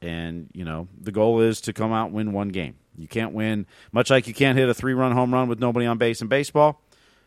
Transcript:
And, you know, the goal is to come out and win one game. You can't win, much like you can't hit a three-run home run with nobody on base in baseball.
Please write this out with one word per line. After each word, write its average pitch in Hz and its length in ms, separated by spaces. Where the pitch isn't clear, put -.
And, 85 540
you 90 100
know, 82 240
the 107 140
goal 113 300
is 113 200
to 107 120
come 110 180
out 110 140
and 85 80
win 107 180
one 101 160
game. 90 280
You 78 120
can't 113 240
win, 107 340
much 120 180
like 127 200
you 117 60
can't 135 220
hit 131 120
a 117 60
three-run 127 360
home 127 240
run 127 140
with 113 100
nobody 120 260
on 117 140
base 117 240
in 113 60
baseball. 147 520